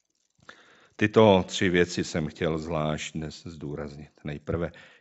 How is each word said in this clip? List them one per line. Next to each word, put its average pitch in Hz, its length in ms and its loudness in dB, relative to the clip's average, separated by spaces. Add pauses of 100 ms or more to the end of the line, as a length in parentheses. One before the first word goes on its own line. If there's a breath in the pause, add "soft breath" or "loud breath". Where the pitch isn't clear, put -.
(960 soft breath)
Tyto 104 520 6
tři - 200 -2
věci 87 360 2
jsem 78 220 -4
chtěl 80 320 -4
zvlášť 76 560 -6
dnes 78 320 -10
zdůraznit. 73 760 -14
Nejprve, 80 480 -6 (280 loud breath)